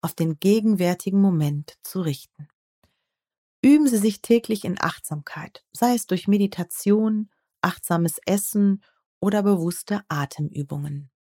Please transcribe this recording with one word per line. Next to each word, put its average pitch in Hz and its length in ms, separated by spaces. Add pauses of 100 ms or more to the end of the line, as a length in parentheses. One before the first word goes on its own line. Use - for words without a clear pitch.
auf 175 120
den 160 240
gegenwärtigen 196 800
Moment 156 640
zu - 200
richten. 147 460 (1120)
Üben 294 260
Sie 240 80
sich 208 240
täglich 226 440
in 196 140
Achtsamkeit, - 920
sei 240 220
es 233 140
durch - 200
Meditation, 202 1000 (320)
achtsames 170 640
Essen 196 560 (360)
oder 202 240
bewusste 196 680
Atemübungen. 143 1000 (140)